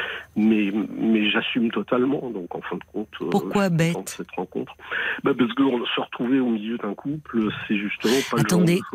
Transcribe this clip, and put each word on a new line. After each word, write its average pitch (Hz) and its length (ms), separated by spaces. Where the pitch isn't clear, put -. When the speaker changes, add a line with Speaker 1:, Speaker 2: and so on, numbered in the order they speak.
Speaker 1:
mais, 107 340
mais 110 320
j'assume 113 420
totalement. 127 600
Donc 90 240
en 82 60
fin - 160
de - 60
compte, 107 160
euh, - 120
Speaker 2:
Pourquoi 196 340
Speaker 1:
je - 20
suis 170 100
Speaker 2:
bête ? 165 180
Speaker 1:
content 160 100
de - 40
cette - 280
rencontre. - 400
Bah, 143 120
parce 117 160
que 139 100
on 123 220
se - 140
retrouver 127 400
au 123 120
milieu 110 260
d'un 104 160
couple, 117 560
c'est 110 100
justement 104 360
pas 120 60
le 113 60
Speaker 2:
Attendez, 175 340
Speaker 1:
genre - 40
de - 140